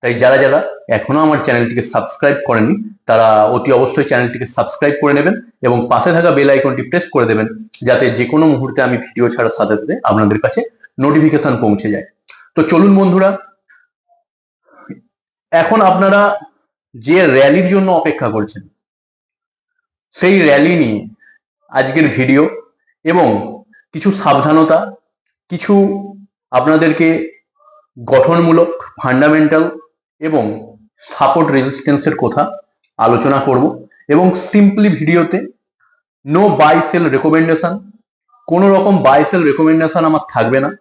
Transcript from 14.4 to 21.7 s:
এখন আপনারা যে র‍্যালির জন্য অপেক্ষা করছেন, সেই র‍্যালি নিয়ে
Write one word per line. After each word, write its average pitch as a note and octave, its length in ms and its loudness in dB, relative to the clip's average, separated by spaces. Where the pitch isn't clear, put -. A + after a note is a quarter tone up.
এখন E3 260 2
আপনারা G3 300 2
যে B2+ 220 -2
র‍্যালির C#3+ 380 4
জন্য F#3+ 160 0
অপেক্ষা D3+ 360 -4
করছেন, G2+ 280 -8
সেই F#3 200 2
র‍্যালি D3+ 320 4
নিয়ে G#2+ 160 -2